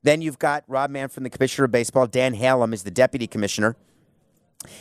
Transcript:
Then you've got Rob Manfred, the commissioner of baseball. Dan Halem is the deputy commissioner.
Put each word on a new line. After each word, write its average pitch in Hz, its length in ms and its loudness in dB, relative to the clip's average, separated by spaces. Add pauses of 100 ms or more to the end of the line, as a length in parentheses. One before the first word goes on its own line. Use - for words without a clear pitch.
Then 156 200 2
you've 156 160 -6
got 147 300 -2
Rob 135 220 -2
Manfred, 135 360 -8
the - 20 -6
commissioner 131 380 0
of 120 40 2
baseball. 123 360 2
Dan 127 280 0
Halem 120 380 2
is 95 120 -8
the 101 60 -10
deputy 123 360 0
commissioner. 107 500 -2 (1040)